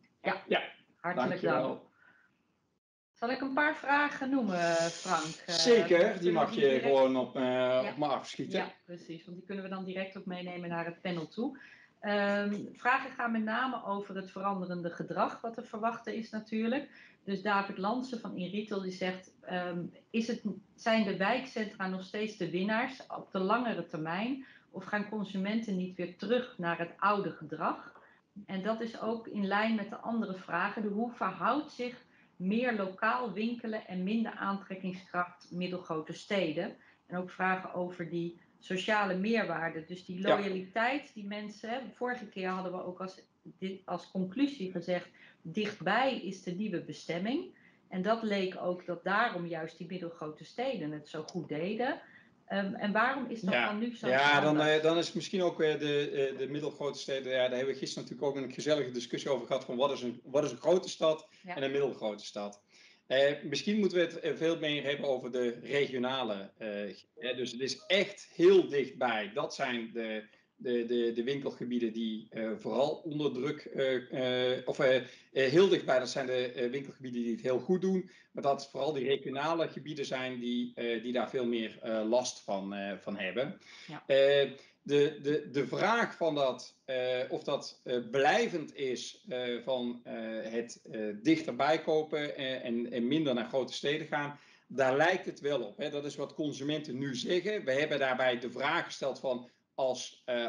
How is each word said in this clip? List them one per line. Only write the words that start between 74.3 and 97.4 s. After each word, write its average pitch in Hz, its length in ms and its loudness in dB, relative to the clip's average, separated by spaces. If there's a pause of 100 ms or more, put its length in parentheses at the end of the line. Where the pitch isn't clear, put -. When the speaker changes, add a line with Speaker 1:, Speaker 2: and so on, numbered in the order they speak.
Speaker 2:
eh, - 100 -8
of, 135 120 -2
eh, 131 160 6
eh, 120 80 2 (280)
heel 143 380 6
dichtbij, 135 300 4
dat 123 100 -2
zijn 135 160 -2
de, 127 260 0
eh, 123 200 0
winkelgebieden 131 500 -6
die 117 100 0
het 104 100 -2
heel 123 180 2
goed 180 220 2
doen. 190 280 0 (220)
Maar - 120 -8
dat 139 280 2
vooral 139 220 -2
die 131 140 -2
regionale 143 600 0
gebieden 147 380 -6
zijn 127 340 -4
die, 120 360 -2
eh, 117 280 -2
die 123 100 -2
daar 120 160 2
veel 127 160 0
meer, 117 360 -2
eh, 110 280 0
last 123 340 2
van, 98 300 -2
eh, 101 240 -4
van 101 200 -8
hebben. 104 420 -2 (280)
Speaker 1:
Ja. - 200 -12
Speaker 2:
Eh, 139 440 8 (300)
de, 143 400 4
de, 147 300 0
de 139 160 0
vraag 185 480 2
van 160 200 2
dat, 131 400 0 (100)
eh, 127 340 0 (100)
of - 140 -4
dat, - 400 -4
eh, 123 140 0 (140)
blijvend 160 640 2
is, 127 540 -4
eh, 123 340 -2
van, 120 400 -2
eh, 120 100 -12 (300)
het, 117 380 -4 (100)
eh, 110 100 -6 (200)
dichterbij 151 600 2
kopen, 156 540 0
eh, 131 300 -4
en, 117 260 -2
en 120 160 0
minder 147 260 2
naar 117 140 0
grote 127 260 -2
steden 151 340 -2
gaan, 147 320 -4 (280)
daar 131 300 2
lijkt 180 280 4
het - 140 -8
wel 139 220 0
op, 104 160 -8
hè. 147 120 -4
Dat 143 160 -4
is 143 100 -8
wat 143 180 -6
consumenten 143 640 -4
nu 139 180 -2
zeggen. 180 500 -2